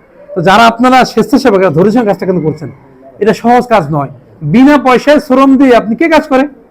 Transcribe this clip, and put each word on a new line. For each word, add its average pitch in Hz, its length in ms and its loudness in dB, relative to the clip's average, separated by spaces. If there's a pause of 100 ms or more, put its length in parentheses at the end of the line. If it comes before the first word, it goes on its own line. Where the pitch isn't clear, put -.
(360)
তো 185 60 -6
যারা 196 260 2
আপনারা 247 380 2
স্বেচ্ছাসেবক, 233 520 0
ধৈর্যের 185 340 0
সঙ্গে 240 140 0
কাজটা 196 200 -4
কেন 180 160 -4
করছেন? 143 300 -8 (480)
এটা 208 140 0
সহজ 240 340 0
কাজ 196 240 0
নয়। 139 180 -4 (320)
বিনা 254 360 2
পয়সায় 269 420 0
শ্রম 269 380 2
দিয়ে 254 180 2
আপনি, 214 200 -2
কে 330 140 -2
কাজ 311 180 0
করে 269 200 -2 (240)